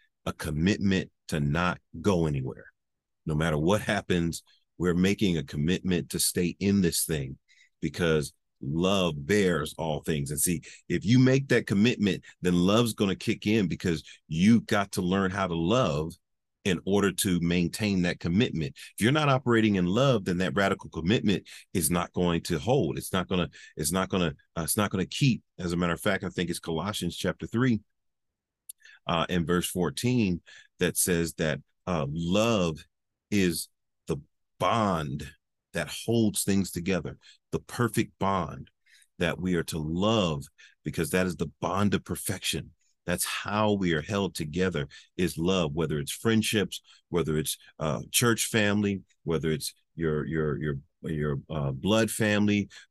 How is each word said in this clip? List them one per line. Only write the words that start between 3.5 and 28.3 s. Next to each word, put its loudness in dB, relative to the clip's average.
what 2
happens, -2
we're 0
making 2
a -4
commitment 0
to -4
stay 0
in 4
this 2
thing, -4
because 0
love 0
bears 2
all -4
things. -4
And -6
see, -2
if -2
you 6
make 4
that 2
commitment, 2
then 2
love's 4
gonna 0
kick -4
in, 2
because -2
you 6
got 0
to -2
learn 2
how -2
to -2
love 2
in 2
order 2
to 0
maintain 0
that 0
commitment. -2
If -4
you're 2
not 2
operating 4
in 2
love, 2
then 0
that 0
radical 0
commitment 0
is 0
not 0
going 0
to -2
hold. 0
It's -10
not 0
gonna, 0
it's -4
not 0
gonna, 0
uh, -4
it's -4
not 0
gonna -2
keep. 0
As -4
a -2
matter 0
of -4
fact, -2
I -4
think -4
it's -4
Colossians -6
chapter -4
three, 2